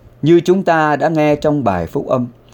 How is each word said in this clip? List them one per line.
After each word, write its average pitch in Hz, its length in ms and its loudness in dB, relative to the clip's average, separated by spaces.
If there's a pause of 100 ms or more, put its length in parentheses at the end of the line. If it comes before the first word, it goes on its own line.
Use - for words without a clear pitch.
(220)
như 165 180 4
chúng 180 240 0
ta 156 320 0
đã 147 140 -2
nghe 151 260 2
trong 147 280 -2
bài 90 240 -2
Phúc - 200 -6
Âm, 123 200 -2 (260)